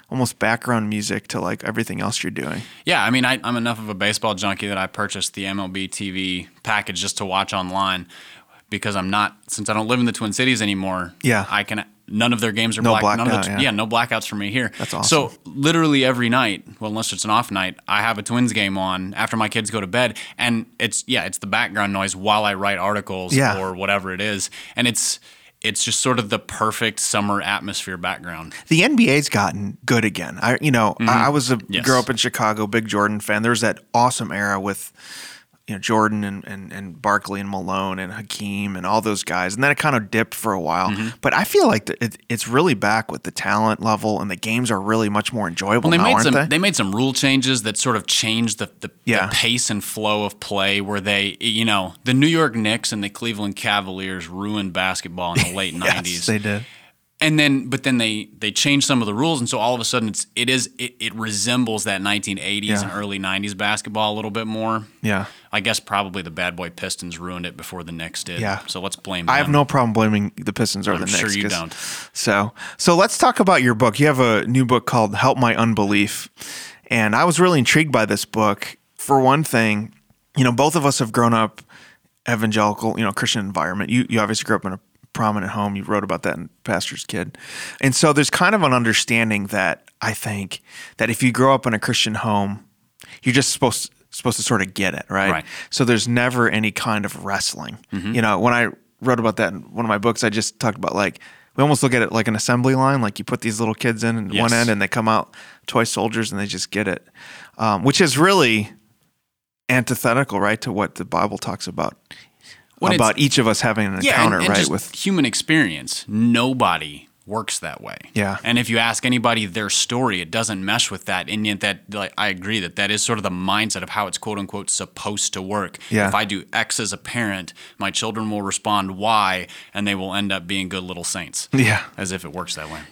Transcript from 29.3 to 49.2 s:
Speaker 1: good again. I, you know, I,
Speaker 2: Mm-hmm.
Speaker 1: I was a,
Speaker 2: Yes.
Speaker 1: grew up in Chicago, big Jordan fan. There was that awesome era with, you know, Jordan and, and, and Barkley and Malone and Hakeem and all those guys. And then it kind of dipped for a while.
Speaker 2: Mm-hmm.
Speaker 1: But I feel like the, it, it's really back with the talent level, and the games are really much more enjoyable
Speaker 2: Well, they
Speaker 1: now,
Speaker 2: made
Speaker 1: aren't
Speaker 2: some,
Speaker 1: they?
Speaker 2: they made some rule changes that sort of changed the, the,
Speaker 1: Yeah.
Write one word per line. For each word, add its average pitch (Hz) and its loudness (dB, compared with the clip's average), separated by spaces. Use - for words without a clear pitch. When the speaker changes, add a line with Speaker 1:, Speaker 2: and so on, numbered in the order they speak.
Speaker 1:
good 120 2
again. 92 -4
I, - 0
you 147 0
know, 110 2
I, - -2
Speaker 2:
Mm-hmm. 113 2
Speaker 1:
I 127 4
was 135 2
a, 117 2
Speaker 2:
Yes. 98 -2
Speaker 1:
grew 131 6
up 123 2
in 120 -2
Chicago, 107 0
big 110 0
Jordan 104 2
fan. 107 0
There 117 4
was 113 2
that 107 0
awesome 120 2
era 101 0
with, 98 -6
you 107 -6
know, 95 -8
Jordan 107 2
and, 98 -8
and, 98 -14
and 95 -14
Barkley 101 0
and 98 -6
Malone 95 -4
and 92 -8
Hakeem 101 -6
and 90 -8
all 104 2
those 104 -2
guys. 90 -2
And 117 -4
then 143 4
it 143 0
kind 143 2
of 101 -4
dipped 113 0
for 110 -2
a 95 -2
while. 90 0
Speaker 2:
Mm-hmm. 110 -6
Speaker 1:
But - 0
I 165 4
feel 359 4
like 113 2
the, - -4
it, 117 -4
it's 117 -4
really 143 4
back 107 0
with - -8
the 90 -8
talent 107 0
level, 107 0
and 101 -4
the 110 -6
games 113 -2
are 98 0
really 107 2
much 104 -2
more 107 -4
enjoyable 98 0
Speaker 2:
Well, - 4
they - 4
Speaker 1:
now, - 4
Speaker 2:
made - 4
Speaker 1:
aren't 110 4
Speaker 2:
some, 131 4
Speaker 1:
they? 143 4
Speaker 2:
they 151 0
made 190 2
some 101 0
rule 131 2
changes 131 2
that 107 -2
sort 120 0
of 98 -6
changed 113 0
the, 101 -6
the, - -12
Speaker 1:
Yeah. 104 2